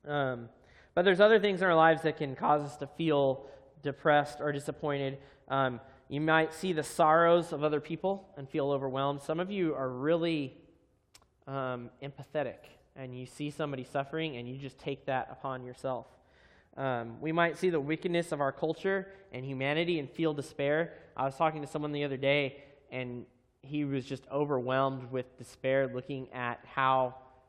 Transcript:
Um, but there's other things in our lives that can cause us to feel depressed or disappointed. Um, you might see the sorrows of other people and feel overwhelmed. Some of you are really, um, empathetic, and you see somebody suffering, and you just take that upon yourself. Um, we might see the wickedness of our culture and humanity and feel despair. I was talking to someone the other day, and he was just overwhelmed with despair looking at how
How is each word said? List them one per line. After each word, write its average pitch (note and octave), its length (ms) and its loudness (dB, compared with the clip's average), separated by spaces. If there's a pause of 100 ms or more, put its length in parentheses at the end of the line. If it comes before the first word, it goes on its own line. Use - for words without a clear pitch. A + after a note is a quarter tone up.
Um, C3 420 -2 (460)
but F3+ 100 4
there's F#3 160 6
other G#3+ 200 8
things F#3+ 220 0
in F#3+ 40 2
our F3 80 6
lives D#3+ 280 8
that D#3 140 0
can C#3 200 -4
cause D3 260 2
us C#3 140 -10
to C#3+ 100 -8
feel C#3 600 0 (360)
depressed D3 580 2
or D3 120 -2
disappointed. C#3 680 -4 (300)
Um, C3 320 0 (280)
you C#3+ 120 -4
might D#3+ 340 2
see F#3+ 180 -2
the D#3 120 -2
sorrows E3+ 680 4
of D3 120 -4
other D3+ 160 2
people F#3+ 560 -6
and C#3 120 -14
feel C#3+ 220 -2
overwhelmed. C#3 520 -2
Some D#3+ 180 -4
of F#3 100 -4
you F3+ 240 0
are C3 140 -4
really, D3+ 680 0 (920)
um, B2+ 420 -6 (120)
empathetic, C#3 560 -8 (360)
and B2+ 240 -12
you B2+ 80 -10
see D3 240 -8
somebody C#3+ 320 -6
suffering, C#3+ 540 -4
and A#2+ 120 -10
you C3 80 -10
just C#3 220 -14
take C#3 280 -8
that C3 260 -2
upon B2+ 320 -8
yourself. B2 420 -8 (680)
Um, A#2+ 440 -4
we D#3+ 120 -2
might E3+ 260 2
see F#3 120 2
the E3 100 2
wickedness E3+ 500 -2
of D3 100 -2
our C#3 120 2
culture F#3 560 -2 (240)
and C3 120 -8
humanity C#3+ 540 0
and C#3 100 -4
feel D#3+ 260 0
despair. D3 580 0 (240)
I B2+ 80 -2
was C3+ 120 -2
talking D#3 260 0
to C#3 60 -10
someone D3+ 240 -4
the D3 120 -2
other C#3 120 -4
day, C#3 460 0 (280)
and B2 340 -8 (380)
he D3 220 -4
was C3+ 200 -2
just C3 260 -10
overwhelmed C3+ 800 0
with B2+ 280 -8
despair C3 540 0
looking C3 400 -8
at A#2+ 320 -6
how C3 500 2 (340)